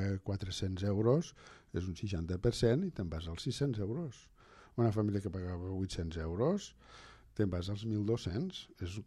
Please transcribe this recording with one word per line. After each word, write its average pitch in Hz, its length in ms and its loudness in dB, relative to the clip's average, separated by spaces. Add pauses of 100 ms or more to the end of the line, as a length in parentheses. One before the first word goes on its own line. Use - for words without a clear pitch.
(240)
quatre-cents 95 640 -2
euros 113 460 4 (380)
és 90 160 -2
un 87 80 -4
seixanta 90 440 -2
per 120 160 4
cent 127 300 4
i 170 100 -4
te'n 87 160 -4
vas 82 160 -4
als 82 160 -8
sis-cents 127 400 0
euros. 131 380 -6 (580)
Una 117 120 6
família 104 280 2
que 98 120 -6
pagava 90 400 -4
vuit-cents 90 480 -2
euros 113 500 0 (640)
te'n 104 160 2
vas 90 220 -2
als 104 160 -6
mil 104 200 0
dos-cents. 120 580 -2 (180)
És 92 220 -6